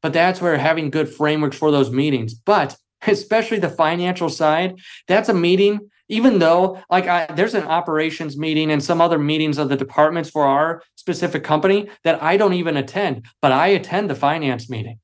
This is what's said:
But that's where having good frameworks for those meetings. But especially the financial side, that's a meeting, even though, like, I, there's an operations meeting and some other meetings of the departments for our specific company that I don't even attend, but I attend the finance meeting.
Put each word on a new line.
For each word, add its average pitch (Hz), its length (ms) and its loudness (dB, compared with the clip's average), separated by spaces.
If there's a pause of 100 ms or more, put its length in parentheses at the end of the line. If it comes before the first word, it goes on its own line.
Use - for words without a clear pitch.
But 156 120 -4
that's 180 260 2
where 170 160 0
having 156 340 0
good 151 180 -2
frameworks 151 500 -2
for 156 120 2
those 135 200 2
meetings. 123 440 -2
But 185 400 0 (320)
especially 220 540 0
the 175 80 -2
financial 175 640 -2
side, 160 460 0 (320)
that's 220 200 2
a 202 60 2
meeting, 190 560 2 (180)
even 220 300 2
though, 180 520 2
like, 180 160 2
I, 175 200 0 (100)
there's 220 180 0
an 185 100 -2
operations 156 720 -4
meeting 156 340 -2
and 143 100 0
some 170 200 0
other 170 160 2
meetings 151 400 0
of 147 100 -2
the 139 80 0
departments 156 540 0
for 151 160 -2
our 160 360 0 (140)
specific 165 480 -6
company 196 440 0 (160)
that 160 180 0
I 170 160 2
don't 196 160 2
even 165 240 -2
attend, 135 480 -4 (160)
but 135 100 4
I 147 160 2
attend 190 400 0
the 139 60 -4
finance 135 560 -2
meeting. 113 340 -10